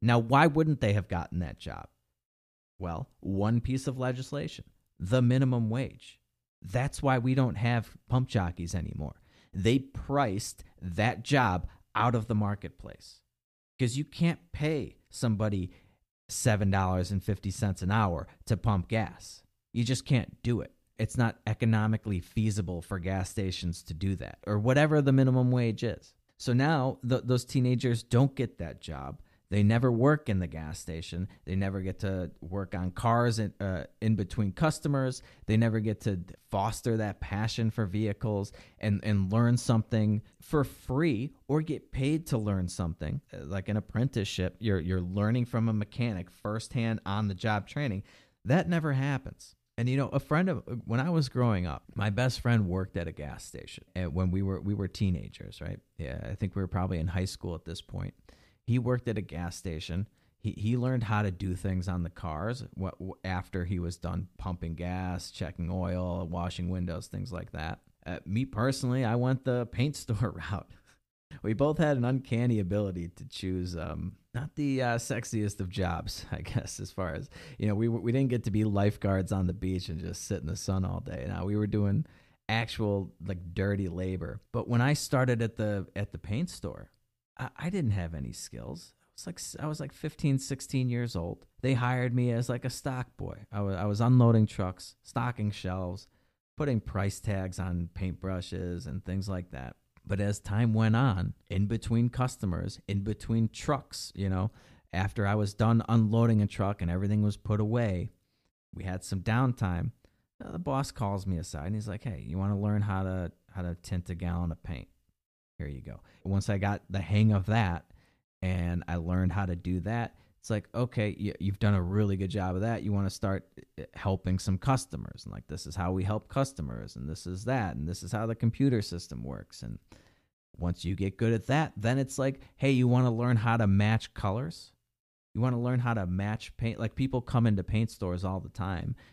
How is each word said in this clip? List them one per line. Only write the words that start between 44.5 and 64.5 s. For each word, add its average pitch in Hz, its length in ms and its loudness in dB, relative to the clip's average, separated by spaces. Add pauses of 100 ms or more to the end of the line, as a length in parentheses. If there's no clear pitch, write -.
You're, 101 200 2
you're 90 220 0
learning 104 440 0
from 113 220 0
a 110 60 0
mechanic 104 580 -4
firsthand 110 760 -4
on 101 220 0
the 95 80 -2
job 104 320 -2
training. 113 360 -4 (420)
That 160 240 4
never 160 240 2
happens. 135 640 -4 (220)
And, 120 120 2
you 131 80 2
know, 139 120 2
a 139 100 0
friend 170 280 2
of, 165 160 -2 (220)
when 117 140 0
I 147 100 2
was 160 180 4
growing 113 380 2
up, 71 180 -6 (120)
my 107 140 0
best 123 300 0
friend 113 280 4
worked 92 300 -2
at 85 100 -4
a 82 40 -6
gas - 320 -10
station. - 400 -16 (120)
And 90 180 -4
when 92 180 4
we 95 120 2
were, 95 180 -2
we 101 140 0
were 98 120 -2
teenagers, - 720 -2
right? 90 200 -8 (180)
Yeah, 67 260 -8
I - 120 -8
think 95 200 -2
we 98 60 -2
were 92 60 0
probably 92 320 0
in 80 80 0
high 90 180 0
school 90 300 -8
at 78 100 -12
this 82 160 -10
point. 92 320 -10 (540)
He 117 100 2
worked 123 300 -2
at 107 100 -2
a 90 40 -4
gas 85 340 -8
station. 85 520 -6 (300)
He, 110 140 -6
he 113 260 -2
learned 123 280 0
how 104 180 0
to 101 80 0
do 90 240 -4
things 92 320 -2
on 90 160 -2
the 82 80 -6
cars 90 520 -6 (160)
wh-, 92 100 -4 (140)
wh-, 92 220 -10
after 90 400 -4
he 90 140 -2
was 87 180 -4
done 90 300 -4 (100)
pumping 87 380 -6